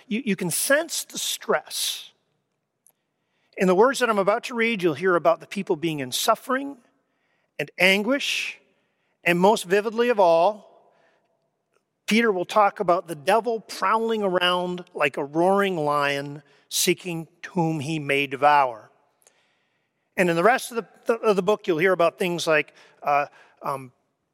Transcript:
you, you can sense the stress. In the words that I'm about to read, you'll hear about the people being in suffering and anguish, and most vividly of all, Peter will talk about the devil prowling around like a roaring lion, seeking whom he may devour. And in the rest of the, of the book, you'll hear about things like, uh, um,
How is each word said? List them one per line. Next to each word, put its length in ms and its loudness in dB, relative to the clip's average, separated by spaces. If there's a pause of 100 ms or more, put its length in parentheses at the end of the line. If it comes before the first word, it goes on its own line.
you, 180 -4
you 100 0
can 140 -6
sense 540 -2
the 160 -12
stress. 920 -6 (1400)
In 120 0
the 80 4
words 240 4
that 100 2
I'm 80 0
about 280 0
to 100 -10
read, 260 0
you'll 140 0
hear 200 0
about 260 2
the 40 -18
people 300 -4
being 240 -6
in 120 -8
suffering 640 -2 (840)
and 180 -6
anguish, 800 0 (640)
and 160 2
most 260 4
vividly 440 0
of 100 2
all, 760 2 (1120)
Peter 240 2
will 140 -4
talk 340 0
about 280 0
the 60 -10
devil 460 0
prowling 640 -2
around 640 0 (100)
like 220 -2
a 60 -4
roaring 540 0
lion, 640 -2 (260)
seeking 600 -4 (220)
whom 320 -2
he 180 -4
may 260 -2
devour. 640 2 (1300)
And 120 4
in 80 0
the 60 0
rest 280 2
of 60 -8
the, 380 -4
of 200 0
the 80 -2
book, 240 -2
you'll 100 0
hear 140 2
about 260 0
things 300 -4
like, 260 0 (300)
uh, 220 0 (360)
um, 300 -8 (420)